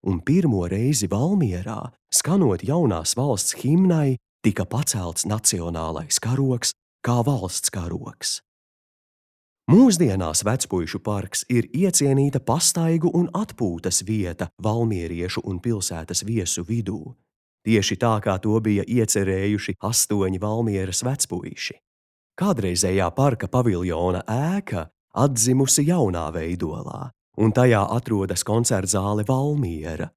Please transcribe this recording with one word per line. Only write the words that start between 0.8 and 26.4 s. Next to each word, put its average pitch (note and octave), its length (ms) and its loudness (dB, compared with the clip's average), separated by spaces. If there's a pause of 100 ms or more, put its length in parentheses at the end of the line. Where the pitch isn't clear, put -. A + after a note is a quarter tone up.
Valmierā, A2 760 0 (260)
skanot D3 560 2
jaunās A#2 480 0
valsts B2+ 480 -2
himnai, D#3 560 4 (240)
tika G2+ 240 0
pacelts F#2+ 600 -2
nacionālais E2+ 920 -2
karogs B2+ 540 0 (300)
kā A#2+ 180 2
valsts G2+ 480 -2
karogs. - 720 -8 (1300)
Mūsdienās D3 760 6
Vecpuišu G2 560 -2
parks G2+ 460 -4
ir A#2+ 260 2
iecienīta C#3 680 2
pastaigu E3 720 2
un F3 160 2
atpūtas F#2 760 -4
vieta F#2 440 -4 (120)
valmieriešu F#2 840 -2
un F#2+ 120 -6
pilsētas F2+ 680 -4
viesu F#2+ 400 -4
vidū. G2+ 500 -6 (500)
Tieši G#2 320 2
tā, A#2 220 2
kā G2+ 180 0
to G#2+ 240 2
bija G#2+ 240 0
iecerējuši G2+ 960 0
astoņi G2 600 0
Valmieras G#2+ 600 -2
vecpuiši. - 760 -6 (580)
Kādreizējā F#2+ 760 2
parka C3 340 2
paviljona F2+ 720 0
ēka C#3 640 -4 (300)
atdzimusi C3 720 2
jaunā F#2+ 420 0
veidolā, E2+ 800 -6 (340)